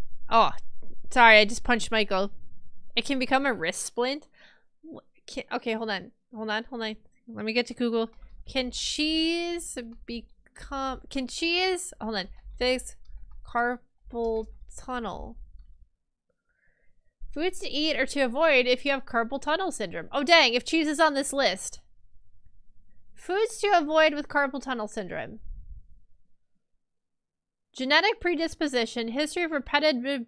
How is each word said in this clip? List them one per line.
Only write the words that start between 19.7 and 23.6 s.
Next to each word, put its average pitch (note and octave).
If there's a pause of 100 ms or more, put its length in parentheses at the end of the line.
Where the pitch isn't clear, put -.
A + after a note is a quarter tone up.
syndrome. E3+
Oh, C#4+
dang, D4
if A#3+
cheese D#4+
is D4+
on D#4
this C#4
list. A#3 (1400)
Foods G#4+
to G#4